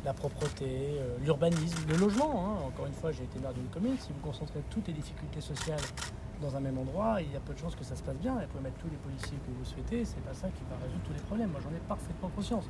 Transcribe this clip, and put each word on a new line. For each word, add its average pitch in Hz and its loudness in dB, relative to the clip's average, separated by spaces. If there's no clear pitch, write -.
la 139 2
propreté, 139 0
euh, 123 0
l'urbanisme, 165 6
le 156 6
logement, 208 6
hein. 190 2
Encore 139 -2
une 143 -2
fois, 160 0
j'ai 127 -2
été 127 -6
maire 131 -2
d'une 127 -2
commune. 226 2
Si - -6
vous 143 -6
concentrez 151 -4
toutes 214 -2
les 170 -2
difficultés 151 -4
sociales 151 0
dans 139 0
un 139 2
même 135 2
endroit, 175 2
il 147 -2
y 139 -4
a 139 -2
peu - -6
de 135 -4
chances 160 -2
que - -6
ça 131 -4
se - -6
passe 135 -2
bien. 240 2
Et 185 0
vous - -6
pouvez 135 -4
mettre 131 -4
tous 165 -4
les 147 -4
policiers 135 -4
que - -4
vous 127 -4
souhaitez, 226 0
c'est - -2
pas - -4
ça 190 -4
qui - -4
va 165 -4
résoudre - -4
tous 151 -4
les 147 -4
problèmes. 214 0
Moi, 139 -2
j'en 143 -4
ai 165 -2
parfaitement - -2
conscience. 208 0